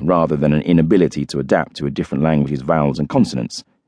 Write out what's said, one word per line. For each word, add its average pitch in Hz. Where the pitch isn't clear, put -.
rather 80
than 73
an 76
inability 82
to -
adapt 69
to 73
a 69
different 71
language's 73
vowels 73
and 73
consonants. -